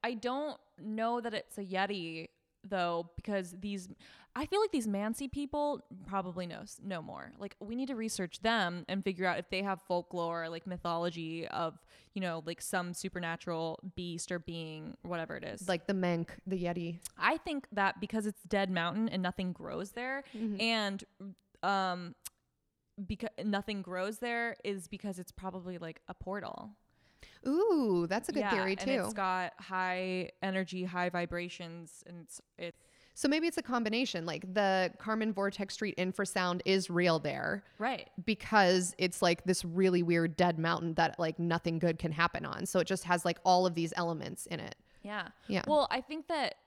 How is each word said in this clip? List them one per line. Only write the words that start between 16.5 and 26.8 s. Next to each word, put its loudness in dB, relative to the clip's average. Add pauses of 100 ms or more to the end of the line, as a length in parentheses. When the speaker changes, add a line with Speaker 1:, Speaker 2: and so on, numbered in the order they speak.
Speaker 2:
Yeti. -2 (160)
Speaker 1:
I 4
think -4
that 2
because -2
it's -6
dead 2
mountain 0
and -2
nothing -2
grows -6
there, -6 (100)
Speaker 2:
Mm-hmm. -4
Speaker 1:
and, 0 (600)
um, 0 (840)
becau-, -6
nothing 0
grows -4
there -2
is -4
because -6
it's -12
probably, -8
like, -10
a -10
portal. -8 (760)